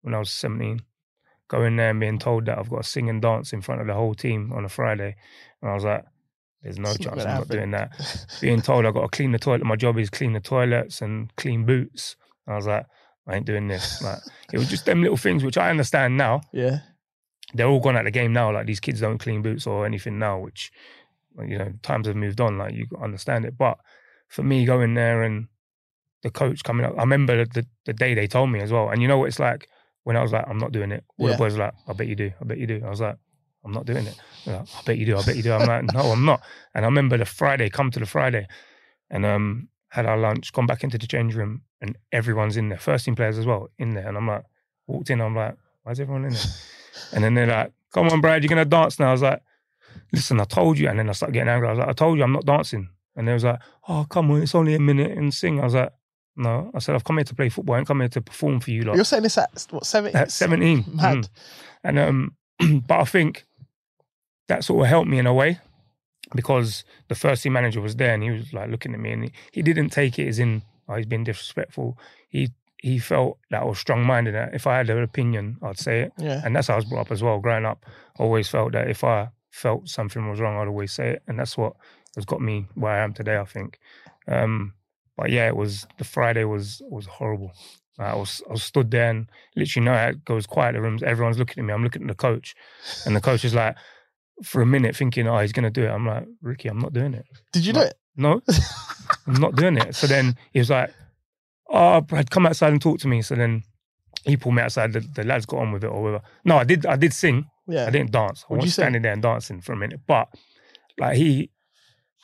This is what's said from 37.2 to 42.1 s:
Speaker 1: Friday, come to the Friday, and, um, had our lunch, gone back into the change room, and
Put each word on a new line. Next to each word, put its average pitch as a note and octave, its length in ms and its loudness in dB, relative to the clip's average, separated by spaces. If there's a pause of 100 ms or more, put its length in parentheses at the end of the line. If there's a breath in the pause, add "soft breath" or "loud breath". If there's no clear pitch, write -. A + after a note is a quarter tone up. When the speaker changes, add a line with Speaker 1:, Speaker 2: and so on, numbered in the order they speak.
Speaker 1:
Friday, C3 420 0
come C3 220 0
to A#2+ 100 -6
the G#2+ 60 -4
Friday, B2 400 0 (640 loud breath)
and, G2 160 -2
um, G#2 420 -2 (220)
had A#2 160 -2
our A2 120 2
lunch, A2 340 -2
gone A#2+ 140 0
back B2 180 0
into A#2+ 140 -4
the A2+ 80 -8
change A#2 280 -2
room, A2 280 -6 (200)
and A2 140 -8 (160)